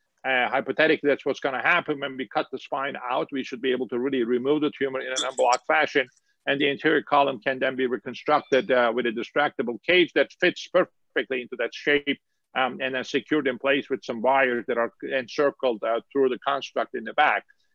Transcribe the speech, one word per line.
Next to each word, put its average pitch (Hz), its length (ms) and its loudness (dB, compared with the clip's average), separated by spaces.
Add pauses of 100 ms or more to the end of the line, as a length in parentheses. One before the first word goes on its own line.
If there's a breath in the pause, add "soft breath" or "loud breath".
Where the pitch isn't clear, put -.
(260)
uh, 127 220 2
hypothetically, 139 600 2
that's 135 160 0
what's 135 160 -2
gonna 127 220 -2
happen 151 380 0
when 135 180 -6
we 127 100 -6
cut 156 240 -4
the 127 60 -8
spine 135 380 -6 (140)
out. 143 220 -2
We 135 120 -4
should 120 180 -10
be 131 100 0
able 123 160 -2
to 123 100 -4
really 127 260 0
remove 123 360 2
the 143 160 0
tumor 131 240 -4
in 123 60 -8
an 127 200 -4
unblocked 127 400 2
fashion. 147 420 2 (380)
And 143 140 0
the 147 80 2
anterior 143 340 0
column 139 380 2
can 131 180 -2
then 131 180 -2
be 131 100 0
reconstructed, 127 840 0
uh, 120 240 4
with 120 120 -2
a 117 40 2
distractible 117 760 -2
cage 175 280 4
that 143 240 2
fits - 300 0
perfectly - 760 -2
into 120 160 -12
that 117 140 -2
shape, 143 480 0 (340)
um, 131 280 0
and 131 120 -4
then 127 100 -4
secured 147 440 -2
in 123 100 -2
place 139 300 0
with - 160 -4
some 120 160 -6
wires 127 480 2
that 117 100 -2
are 117 140 -2 (100)
encircled, 131 800 -2
uh, 113 180 0 (120)
through 135 160 2
the 120 100 -2
construct 131 560 -4
in 117 100 -8
the 110 100 -12
back. 127 300 2 (300)